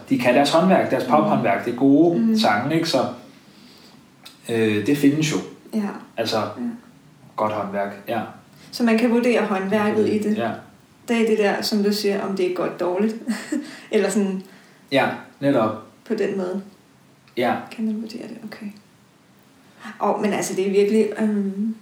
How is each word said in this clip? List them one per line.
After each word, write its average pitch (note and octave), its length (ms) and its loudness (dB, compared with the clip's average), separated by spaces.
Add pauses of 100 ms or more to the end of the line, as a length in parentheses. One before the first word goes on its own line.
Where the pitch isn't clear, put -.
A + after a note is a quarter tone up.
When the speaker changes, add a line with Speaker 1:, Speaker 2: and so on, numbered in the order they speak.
Speaker 1:
de C3 100 2
kan B2 160 2
deres C#3 160 4
håndværk, F3 400 4
deres C3 140 -2
Speaker 2:
Mm. B2 60 -4
Speaker 1:
pophåndværk, C3 540 2
det A#2 80 -4
er A#2+ 40 -6
gode D3 420 4
Speaker 2:
Mm. A2 200 2
Speaker 1:
sange, A2 360 2
ikke? E3 140 0
Så, C3+ 100 0 (1500)
øh, G#2+ 380 0
det C#3+ 120 2
findes D3 340 2
jo. - 40 0 (380)
Speaker 2:
Ja. G#3+ 140 -2 (280)
Speaker 1:
Altså, A2+ 200 -2
Speaker 2:
Ja. G#2+ 60 0 (920)
Speaker 1:
godt G#2+ 160 0
håndværk, G2+ 560 -6
ja. A#2 120 -4 (500)
Speaker 2:
Så - 120 -6
man A3+ 160 4
kan B3 120 2
vurdere A#3 360 2
håndværket G#3 640 0
i G#3+ 100 2
det. G#3 200 -2
Speaker 1:
Ja. A3+ 120 -2 (580)
Speaker 2:
Det A#3 140 2
er A3 40 2
det A3 120 2
der, G3+ 240 2
som G#3 220 0
du G#3 80 2
siger, G3+ 300 -2
om G3 140 -4
det F3+ 140 0
er - 40 -4
godt, - 260 -4
dårligt. G3 360 0 (380)
<laughs> - 360 -10
Eller G3 200 2
sådan. F#3+ 320 -2 (500)
Speaker 1:
Ja, C3 140 4 (340)
netop. B2+ 420 0 (260)
Speaker 2:
På A3+ 60 -4
den G3 220 -2
måde. F#3+ 260 -4 (720)
Speaker 1:
Ja. - 180 0 (220)
Speaker 2:
Kan A3 100 -4
man G#3+ 160 -2
vurdere A#3+ 260 -12
det? A3+ 160 -14
Okay. G#3+ 220 -14 (1400)
Åh, G3+ 200 0
men G3+ 100 0
altså, F3 240 -4
det F#3+ 100 0
er G3+ 40 0
virkelig, G3+ 360 4 (140)
øhm, G#3 600 -2